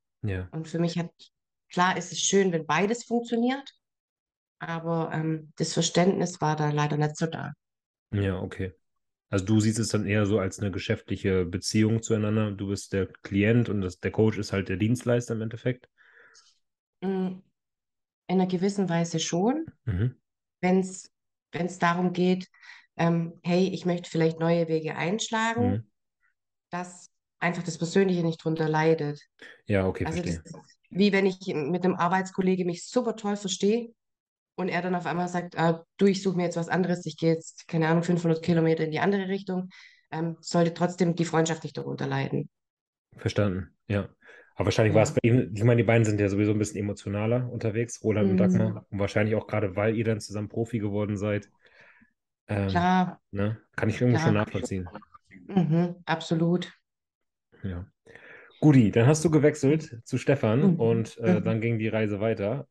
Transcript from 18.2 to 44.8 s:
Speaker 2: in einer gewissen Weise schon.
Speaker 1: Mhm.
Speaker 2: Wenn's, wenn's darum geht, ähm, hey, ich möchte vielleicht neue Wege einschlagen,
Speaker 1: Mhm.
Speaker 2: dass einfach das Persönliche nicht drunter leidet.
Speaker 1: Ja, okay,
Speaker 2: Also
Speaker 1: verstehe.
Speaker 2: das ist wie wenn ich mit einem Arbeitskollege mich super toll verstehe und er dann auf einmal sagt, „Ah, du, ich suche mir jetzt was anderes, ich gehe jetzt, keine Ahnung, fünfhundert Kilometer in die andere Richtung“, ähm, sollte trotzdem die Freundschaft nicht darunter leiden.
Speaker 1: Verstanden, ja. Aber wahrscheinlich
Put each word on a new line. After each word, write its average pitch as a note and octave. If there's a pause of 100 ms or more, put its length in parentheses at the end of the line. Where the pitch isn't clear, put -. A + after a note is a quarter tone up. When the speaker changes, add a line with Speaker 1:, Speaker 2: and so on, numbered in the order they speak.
Speaker 2:
in F#3
einer F3+
gewissen F#3
Weise E3+
schon. A#3+ (180)
Speaker 1:
Mhm. G#2+ (460)
Speaker 2:
Wenn's, F#3 (400)
wenn's F3
darum F3
geht, F#3 (480)
ähm, E3
hey, F3
ich -
möchte F3
vielleicht E3
neue E3
Wege D#3
einschlagen, A3+
Speaker 1:
Mhm. - (840)
Speaker 2:
dass F3+ (300)
einfach F3
das -
Persönliche F3+
nicht E3
drunter D#3+
leidet. D#3 (460)
Speaker 1:
Ja, F#2+
okay, F2+
Speaker 2:
Also E2+
Speaker 1:
verstehe. E2+
Speaker 2:
das -
ist - (360)
wie G3
wenn G3
ich F#3 (140)
mit E3
einem F#3
Arbeitskollege F#3
mich F3
super A3+
toll G3+
verstehe G#3 (640)
und F#3
er E3+
dann F3+
auf E3+
einmal F3
sagt, F3
„Ah, E3 (120)
du, G3
ich F#3+
suche F#3
mir F3+
jetzt E3+
was E3+
anderes, F3
ich D#3+
gehe E3
jetzt, -
keine D#3+
Ahnung, E3
fünfhundert E3
Kilometer D#3+
in D#3
die D#3
andere F#3+
Richtung“, F#3 (420)
ähm, D#3+
sollte E3+
trotzdem E3+
die E3
Freundschaft D#3+
nicht C#3+
darunter C#3
leiden. C#3 (680)
Speaker 1:
Verstanden, G2 (140)
ja. G2+ (460)
Aber F#2
wahrscheinlich G#2